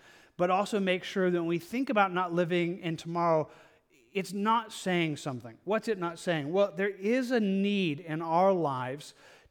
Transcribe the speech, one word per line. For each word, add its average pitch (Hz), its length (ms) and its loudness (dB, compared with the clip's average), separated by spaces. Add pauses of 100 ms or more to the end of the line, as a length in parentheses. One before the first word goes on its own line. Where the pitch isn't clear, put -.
(360)
but 180 140 2
also 202 300 0
make 185 240 0
sure 185 260 0
that 175 80 2
when 165 100 -2
we 170 100 0
think 240 320 -4
about 202 220 4
not 180 220 -2
living 175 460 0
in 165 160 -4
tomorrow, 165 520 0 (640)
it's 180 200 -6
not 214 400 0
saying 170 440 -2
something. 120 480 -8
What's 220 220 -2
it 214 120 -2
not 170 200 -4
saying? 156 320 -2
Well, 196 240 2
there 196 160 -2
is 226 400 0
a 247 100 2
need 196 600 2
in 160 200 -6
our 170 320 4
lives 139 640 -2 (360)